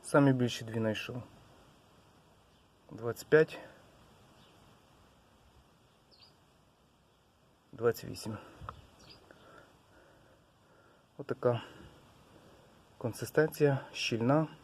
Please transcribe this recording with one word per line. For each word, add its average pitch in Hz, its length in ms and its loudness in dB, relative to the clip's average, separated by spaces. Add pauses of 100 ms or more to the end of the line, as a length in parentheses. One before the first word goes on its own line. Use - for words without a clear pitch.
Самі 143 300 6
більші 123 320 0
дві 110 140 -6
знайшов. 113 440 -4 (1700)
Двадцять - 380 -8
п'ять. 156 300 6 (4000)
Двадцять - 380 -2
вісім. 107 280 -10 (2750)
Отака 123 440 -2 (1400)
консистенція, 139 840 0 (120)
щільна. 131 540 0 (160)